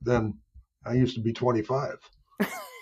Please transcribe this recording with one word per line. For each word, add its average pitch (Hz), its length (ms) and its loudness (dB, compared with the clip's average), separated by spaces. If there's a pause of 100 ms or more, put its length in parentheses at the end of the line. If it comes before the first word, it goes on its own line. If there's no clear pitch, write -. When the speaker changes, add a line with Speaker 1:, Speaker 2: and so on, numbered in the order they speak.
Speaker 1:
then 117 340 2 (480)
I 117 80 -2
used 123 220 4
to 113 60 -4
be 117 120 0
twenty-five. 123 640 0 (420)
Speaker 2:
<laughs> 202 80 2 (340)